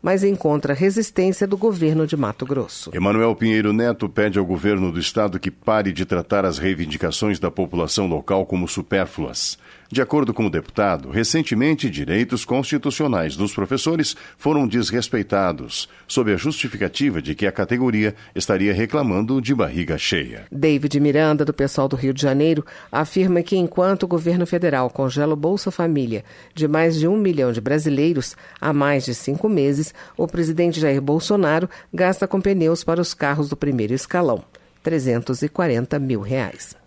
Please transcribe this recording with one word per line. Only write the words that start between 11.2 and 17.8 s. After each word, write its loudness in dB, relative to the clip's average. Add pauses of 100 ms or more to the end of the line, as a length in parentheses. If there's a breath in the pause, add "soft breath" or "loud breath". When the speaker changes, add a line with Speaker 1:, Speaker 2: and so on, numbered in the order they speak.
Speaker 2:
direitos -2
constitucionais -2
dos -2
professores -2 (200 loud breath)
foram 0
desrespeitados, -2 (180 loud breath)
sob 2
a 4
justificativa -2
de -6
que 0
a 0
categoria 0 (220 loud breath)